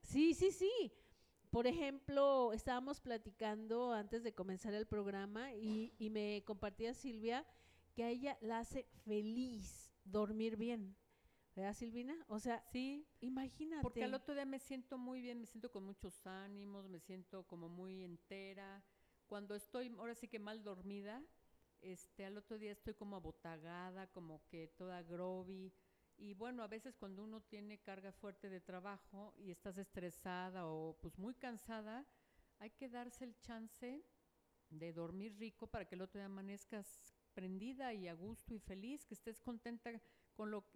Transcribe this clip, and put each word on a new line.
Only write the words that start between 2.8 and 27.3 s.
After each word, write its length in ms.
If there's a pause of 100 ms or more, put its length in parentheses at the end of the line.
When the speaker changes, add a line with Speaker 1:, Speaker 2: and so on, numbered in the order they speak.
Speaker 1:
platicando 920
antes 300
de 120
comenzar 400
el 120
programa 680
y, 440
y 120
me 340
compartía 500
Silvia 520 (480)
que 100
a 60
ella 320
la 180
hace 260 (180)
feliz 880 (140)
dormir 520
bien. 380 (640)
¿Verdad, 180
Silvina? 400 (140)
O 100
sea, 320
Speaker 2:
Sí, 380 (120)
Speaker 1:
imagínate. 640
Speaker 2:
porque 220
al 100
otro 200
día 100
me 160
siento 380
muy 240
bien, 180
me 60
siento 260
con 120
muchos 420
ánimos, 640
me 120
siento 480
como 200
muy 360
entera. 800 (420)
Cuando 300
estoy, 320 (100)
ahora 160
sí 140
que 100
mal 240
dormida, 580 (600)
este, 460
al 120
otro 200
día 120
estoy 240
como 220
abotagada, 960
como 340
que 220
toda 340
groggy. 680 (440)
Y 180
bueno, 280
a 60
veces 280
cuando 280
uno 160